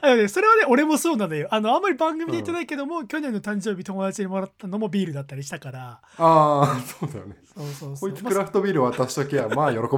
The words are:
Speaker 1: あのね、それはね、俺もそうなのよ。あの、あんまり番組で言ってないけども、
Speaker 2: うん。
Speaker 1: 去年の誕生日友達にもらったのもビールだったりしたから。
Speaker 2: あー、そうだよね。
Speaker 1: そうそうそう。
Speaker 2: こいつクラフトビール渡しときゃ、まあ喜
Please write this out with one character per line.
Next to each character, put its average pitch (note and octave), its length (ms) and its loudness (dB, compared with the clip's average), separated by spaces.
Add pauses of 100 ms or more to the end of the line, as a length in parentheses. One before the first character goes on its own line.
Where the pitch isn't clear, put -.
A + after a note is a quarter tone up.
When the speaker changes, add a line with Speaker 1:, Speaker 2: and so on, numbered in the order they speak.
Speaker 1:
あ D4 80 6
の B3 80 6
ね、 G#3 100 4
そ F4 120 -2
れ G#4 60 2
は A4 80 6
ね、 A4 140 6
俺 C4+ 160 6
も D4+ 120 2
そ E4+ 180 0
う - 20 0
な G#3 100 0
の D#3 80 -4
よ。 D3+ 160 -4
あ A3 100 0
の、 A3 140 2
あ E4+ 60 2
ん - 20 -2
ま G4 80 2
り C4 60 -2
番 D#4+ 200 0
組 E4 100 -6
で E4 80 -4
言 E4+ 100 -4
っ - 20 -8
て F4 60 -4
な E4+ 80 -4
い B3+ 60 -8
け D4+ 100 -8
ど C#4 100 -6
も、 E4+ 120 -6
Speaker 2:
う D#4+ 40 -6
ん。 G#3+ 60 -14
Speaker 1:
去 D4+ 100 -6
年 D4 140 -4
の G#3 80 -4
誕 G#3 200 -4
生 G#3 140 -4
日 F3+ 80 -8
友 F#3+ 180 -8
達 F#3+ 220 -4
に F#3+ 60 -4
も F#3+ 100 -4
ら F#3+ 80 -4
っ - 100 -18
た G3+ 120 -14
の G3 100 -6
も G#3+ 100 -4
ビ F#3+ 140 0
ー E3+ 60 -2
ル D#3+ 40 -8
だ C#3 100 -8
っ C#3 40 -16
た C#3+ 80 -16
り C3+ 80 -10
し C#3 60 -14
た E3+ 100 -10
か C3+ 140 -14
ら。 B2+ 280 -16 (160)
Speaker 2:
あ D3 640 6
ー、 - 40 -6
そ - 240 -10
う C#3 60 -10
だ A2 60 -10
よ F#2 80 -14
ね。 G2+ 180 -16
Speaker 1:
そ - 160 -18
う D3 60 -10
そ C#3+ 240 -12
う C#3 60 -10
そ F#3 100 -6
う。 G3 60 -4
Speaker 2:
こ - 40 -10
い - 0 -
つ F#3+ 60 -14
ク A#3+ 100 -2
ラ G3 120 2
フ G3 80 -8
ト G3+ 100 2
ビ G3+ 80 0
ー F#3 40 0
ル C#3 100 4
渡 B2 240 0
し - 80 -10
と C#3 100 -2
き C#3 100 -2
ゃ、 A#2+ 120 0
ま C#3 180 0
あ C3+ 60 2
喜 A2+ 60 -2 (200)